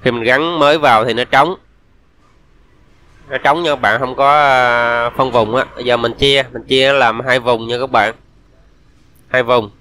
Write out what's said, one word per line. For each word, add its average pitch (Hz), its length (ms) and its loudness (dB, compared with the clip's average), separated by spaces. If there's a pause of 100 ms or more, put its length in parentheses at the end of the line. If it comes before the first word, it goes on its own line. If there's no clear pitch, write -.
Khi 127 100 0
mình 117 120 -4
gắn 147 360 0
mới 147 200 4
vào 120 260 4
thì 120 100 -2
nó 123 100 -2
trống. 160 320 0 (1700)
Nó 135 100 -6
trống 147 240 -2
nha 160 80 -2
các 135 100 -4
bạn, 110 200 0
không 127 140 -6
có, 139 240 2
à, 120 720 0
phân 131 200 -2
vùng 113 260 0
á. 131 80 0 (100)
Bây 120 100 -12
giờ 120 120 0
mình 117 180 -2
chia, 139 280 0 (100)
mình 117 100 -12
chia 131 300 0
làm 120 280 0
hai 127 200 0
vùng 117 260 -2
nha 120 120 -4
các 131 120 -6
bạn. 113 240 0 (1120)
Hai 127 140 0
vùng. 117 280 0 (100)